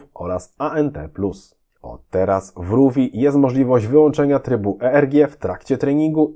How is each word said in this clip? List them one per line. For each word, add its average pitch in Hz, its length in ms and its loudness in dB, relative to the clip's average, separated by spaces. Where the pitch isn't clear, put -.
oraz 90 440 -10
A 151 180 -6
N 147 160 -2
T 78 180 -14
plus. - 460 -8
Od - 280 -20
teraz 95 480 -2
w 90 140 -8
Ruvi 127 420 2
jest 139 240 0
możliwość 127 500 2
wyłączenia 143 520 2
trybu 107 420 -2
E 127 120 0
R 143 160 2
G 143 180 4
w - 100 -16
trakcie 95 400 -6
treningu 156 580 0